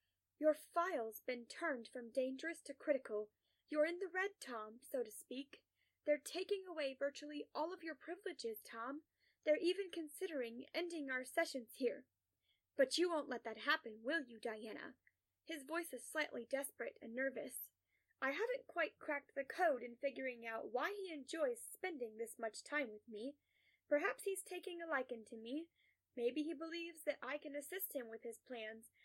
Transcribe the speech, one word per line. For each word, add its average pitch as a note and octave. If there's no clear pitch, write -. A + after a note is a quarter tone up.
"your D4+
file's D4
been A#3+
turned C4+
from A#3+
dangerous C4
to C#4+
critical. A3+
You're D4+
in F4
the F#4+
red, F#4
Tom, A3+
so B3+
to A3
speak. -
They're D4
taking F#4+
away D4+
virtually D4
all D#4+
of E4+
your D#4+
privileges, D4+
Tom. B3+
They're D4+
even F4+
considering D4
ending E4
our B3+
sessions C4+
here. -
But C4
you F4
won't D4
let A#3+
that A3
happen, A3+
will D4
you, A#3+
Diana?" G#3+
His D4+
voice E4
is B3
slightly D4
desperate -
and A3+
nervous. C4
I C4+
haven't A#4
quite -
cracked -
the C#4
code C4+
in A#3+
figuring B3+
out A3+
why C4+
he G4
enjoys C#4+
spending B3
this A#3
much A3+
time C#4+
with G#3+
me. A#3
Perhaps D4+
he's G4
taking F4
a E4+
liking B3+
to A#3
me. B3+
Maybe B3+
he D#4
believes E4
that -
I C#4
can C#4+
assist E4
him B3
with A3+
his A3+
plans, A3+